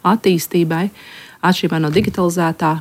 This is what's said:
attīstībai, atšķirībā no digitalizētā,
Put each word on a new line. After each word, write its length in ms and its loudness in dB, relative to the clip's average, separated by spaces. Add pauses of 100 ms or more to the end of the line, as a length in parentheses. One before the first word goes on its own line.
attīstībai, 800 0 (580)
atšķirībā 360 0
no 120 0
digitalizētā, 880 0